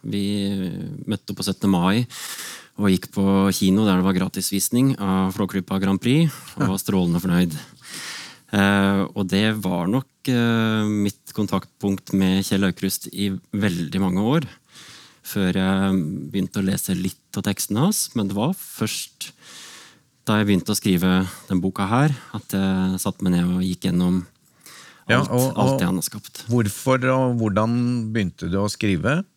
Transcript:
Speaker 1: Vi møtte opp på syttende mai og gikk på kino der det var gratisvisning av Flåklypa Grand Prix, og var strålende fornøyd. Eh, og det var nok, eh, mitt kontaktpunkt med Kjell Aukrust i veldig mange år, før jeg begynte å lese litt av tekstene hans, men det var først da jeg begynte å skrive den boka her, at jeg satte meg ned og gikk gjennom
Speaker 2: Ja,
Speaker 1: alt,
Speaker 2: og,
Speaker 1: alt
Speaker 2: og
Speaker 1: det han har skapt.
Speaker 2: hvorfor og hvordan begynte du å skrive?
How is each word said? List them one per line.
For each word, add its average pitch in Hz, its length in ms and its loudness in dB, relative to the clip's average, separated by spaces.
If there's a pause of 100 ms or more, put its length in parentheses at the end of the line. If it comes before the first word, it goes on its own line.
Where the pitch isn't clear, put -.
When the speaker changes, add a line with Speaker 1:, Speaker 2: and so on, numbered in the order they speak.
Speaker 1:
Vi 101 240 -2 (800)
møtte - 240 -6
opp 95 80 -10
på 90 80 -4
syttende 98 240 0
mai 95 340 2 (720)
og 101 160 2
gikk 90 220 0
på 98 80 0 (340)
kino 101 300 4
der 92 100 4
det 92 80 2
var 95 80 2
gratisvisning 98 800 0 (100)
av 95 320 0
Flåklypa 95 480 -2
Grand 98 160 2
Prix, 147 320 2 (300)
og 139 100 2
var 95 80 0
strålende 87 460 2
fornøyd. 87 320 2 (960)
Eh, 98 480 4 (160)
og 101 140 -2
det 101 160 2 (160)
var 90 260 0
nok, 131 220 0 (180)
eh, 113 560 2
mitt 104 480 -2
kontaktpunkt 98 800 -2
med 95 320 2
Kjell 98 240 2
Aukrust - 400 -4
i 98 240 -2
veldig 92 680 -2
mange 92 180 0
år, 135 240 0 (800)
før 95 320 0
jeg 95 460 0 (260)
begynte 95 320 -4
å 95 60 0
lese 95 260 -2
litt 90 460 -6
av 98 100 -4
tekstene 110 380 0
hans, - 260 -2
men 101 160 -2
det 92 80 -4
var 139 160 0
først - 760 -8 (960)
da 104 100 2
jeg 104 140 2
begynte 98 240 2
å - 20 -2
skrive 92 340 2 (380)
den 90 140 0
boka 95 260 -2
her, 139 240 2 (240)
at - 160 -10
jeg 95 480 0
satte - 240 -4
meg 90 140 4
ned 90 180 0
og 92 80 0
gikk 92 240 -2
gjennom 90 320 2 (880)
Speaker 2:
Ja, 123 140 4
Speaker 1:
alt, - 80 -4
Speaker 2:
og, 127 260 2
Speaker 1:
alt 127 160 4
Speaker 2:
og 135 60 0
Speaker 1:
det 92 100 2
han 92 80 0
har - 80 -4
skapt. - 400 -12
Speaker 2:
hvorfor 123 640 2
og 127 320 2
hvordan 110 320 2 (400)
begynte 92 380 -2
du 98 100 0
å 104 80 0
skrive? 107 540 0 (140)